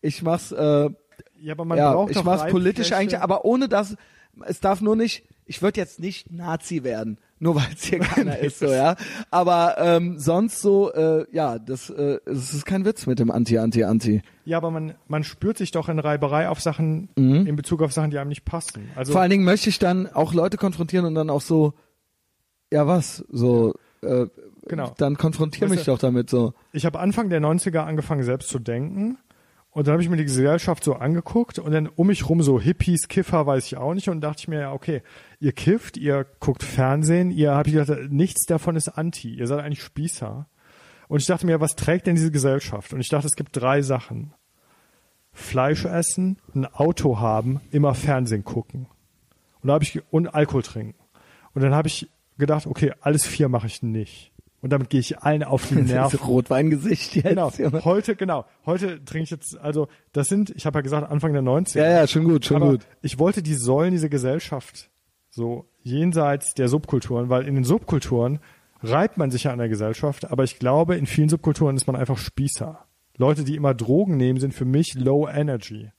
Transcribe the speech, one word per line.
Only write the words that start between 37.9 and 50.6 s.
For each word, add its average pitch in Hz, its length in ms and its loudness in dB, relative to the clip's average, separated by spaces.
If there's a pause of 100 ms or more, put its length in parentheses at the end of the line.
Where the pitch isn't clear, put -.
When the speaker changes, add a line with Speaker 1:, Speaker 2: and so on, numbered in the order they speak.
Speaker 2:
nichts 147 360 0
davon 165 320 -2
ist 151 100 -4
anti, 156 480 -8
ihr 123 120 -4
seid 143 120 -2
eigentlich 147 240 -8
Spießer. 139 640 -8 (640)
Und 147 100 2
ich - 80 -4
dachte 180 180 0
mir, 160 140 2
was 156 160 -2
trägt - 320 0
denn 175 80 2
diese 160 160 2
Gesellschaft? 135 600 -2
Und 131 80 -6
ich - 80 -6
dachte, 143 180 0
es - 80 -2
gibt - 140 -8 (120)
drei 135 200 2
Sachen. 131 520 -6 (960)
Fleisch 139 540 -2
essen, 180 520 -2 (160)
ein 131 120 0
Auto 143 540 0
haben, 117 400 0 (120)
immer 143 220 2
Fernsehen 127 520 -2
gucken. - 420 -8 (720)
Und 131 60 -4
da 139 60 2
hab 151 100 2
ich - 100 -4
ge-, 156 160 -8
und 160 240 0
Alkohol 147 300 2